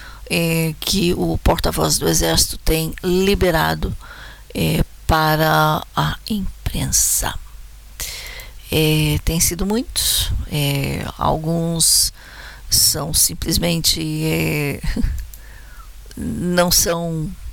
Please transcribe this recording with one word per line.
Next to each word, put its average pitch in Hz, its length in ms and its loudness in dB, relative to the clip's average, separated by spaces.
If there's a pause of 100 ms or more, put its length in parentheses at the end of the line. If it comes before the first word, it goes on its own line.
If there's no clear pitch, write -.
(300)
é, 165 500 0
que 175 340 2
o 165 260 0
porta-voz 156 580 2
do - 100 -2
exército 165 500 2
tem 160 360 0 (100)
liberado, 180 920 2 (580)
é, 160 300 2 (220)
para 156 800 4 (100)
a 156 220 0 (120)
imprensa. - 1080 -2 (1300)
É, 156 540 4
tem 165 160 2
sido 175 240 0
muitos, - 640 0 (180)
é, 139 560 0 (120)
alguns 160 960 2 (560)
são - 440 2
simplesmente, 165 880 0 (220)
é, 156 580 0 (680)
<laughs> - 640 -18
não 175 560 0
são 170 580 0 (240)